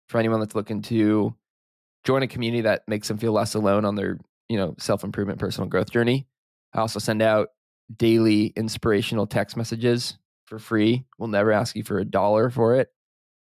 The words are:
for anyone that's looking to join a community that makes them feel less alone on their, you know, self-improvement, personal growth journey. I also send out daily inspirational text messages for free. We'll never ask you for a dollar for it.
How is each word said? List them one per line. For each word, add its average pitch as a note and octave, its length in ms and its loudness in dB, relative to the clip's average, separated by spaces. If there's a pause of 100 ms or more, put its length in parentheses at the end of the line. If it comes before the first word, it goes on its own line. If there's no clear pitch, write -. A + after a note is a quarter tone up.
for A#2 100 -2
anyone A2+ 220 2
that's G#2+ 140 -6
looking G#2 280 -4
to G#2+ 520 2 (680)
join C3+ 180 2
a C3 40 -2
community A#2 360 -2
that G#2 260 0
makes G#2+ 200 -4
them G#2+ 100 -4
feel A2+ 140 0
less G#2 220 0
alone G#2 300 2
on G2+ 100 0
their, F#2+ 240 -4 (300)
you A#2 80 -2
know, F#2+ 220 -2
self-improvement, G2+ 600 -4
personal G2 300 -6
growth F#2 220 -2
journey. A#2+ 360 0 (460)
I A2+ 80 -2
also A2 180 -4
send A2 240 0
out G#2+ 260 4 (480)
daily A2+ 600 4
inspirational G#2+ 680 -2
text - 300 -4
messages A#2+ 600 -2 (280)
for A2 120 -16
free. A#2 460 0 (120)
We'll A2+ 120 -6
never G#2 240 2
ask G#2+ 240 0
you G#2+ 80 -8
for G#2 140 -2
a F#2+ 60 -2
dollar G#2+ 460 2
for A#2+ 240 2
it. B2+ 180 0 (540)